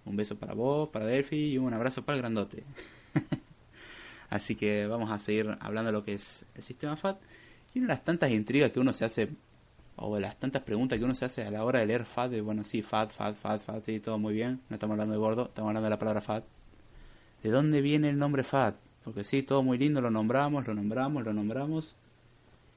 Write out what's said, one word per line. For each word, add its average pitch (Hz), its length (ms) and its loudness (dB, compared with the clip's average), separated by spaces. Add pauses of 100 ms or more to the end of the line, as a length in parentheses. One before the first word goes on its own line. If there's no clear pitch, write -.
Un 101 120 -4
beso 104 200 -2
para - 160 -8
vos, 143 380 0
para 107 160 -4
Delphi 143 460 0
y 131 60 2
un 127 140 0
abrazo 120 320 -2
para 147 120 0
el 131 60 -2
grandote. 110 400 -2 (520)
<laughs> - 1120 -8
Así 104 260 -2
que 104 320 2
vamos 113 240 -2
a 104 80 -2
seguir 107 420 0
hablando 110 320 -2
de 107 60 0
lo 104 60 -6
que 104 100 -4
es - 300 -10 (100)
el 120 80 -14
sistema 147 340 -6
fat. 196 220 -2 (540)
Y - 60 -4
una 254 100 2
de 160 60 2
las 127 100 -4
tantas 165 260 2
intrigas 120 400 4
que 123 100 0
uno 127 120 6
se - 140 0
hace, 113 240 0 (640)
o 107 180 -4
de 104 60 0
las 95 180 -6
tantas 131 240 -2
preguntas 120 360 0
que 113 60 -2
uno 127 100 2
se 127 100 -4
hace 123 180 -4
a 104 80 -4
la 107 140 -2
hora 123 140 2
de 113 80 4
leer 117 180 2
fat, 123 260 -2
de, 113 120 -2
bueno, 107 220 -2
sí, 107 180 -2
fat, 107 280 0
fat, 107 240 -4
fat, 107 500 -4
sí, 110 160 -4
todo 110 180 -2
muy 107 160 0
bien, 123 340 -2
no 110 80 -6
estamos 107 180 -2
hablando 107 180 0
de 107 60 0
gordo, 110 280 2
estamos 107 240 -4
hablando 110 160 0
de 107 40 2
la 107 80 2
palabra 107 220 0
fat. 107 240 -4 (1000)
¿De 110 80 0
dónde 147 320 4
viene 147 260 4
el 143 100 2
nombre 143 260 2
fat? 127 320 2 (280)
Porque 101 200 -6
sí, 135 180 2
todo 135 200 4
muy 127 140 4
lindo, 143 240 2
lo 120 120 2
nombramos, 127 540 2
lo 110 80 -2
nombramos, 120 500 0
lo 110 100 -2
nombramos. 135 600 -2 (800)